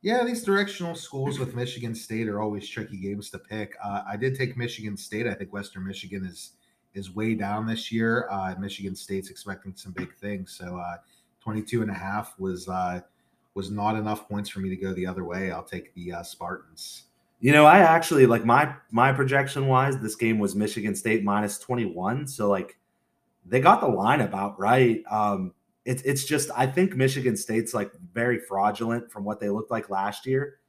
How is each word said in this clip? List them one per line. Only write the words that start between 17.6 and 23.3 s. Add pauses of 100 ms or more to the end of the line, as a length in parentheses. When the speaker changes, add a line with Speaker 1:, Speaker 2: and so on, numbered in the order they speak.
Speaker 2:
I
actually,
like,
my, (160)
my
projection
wise,
this
game
was
Michigan
State
minus
twenty-one.
So,
like, (680)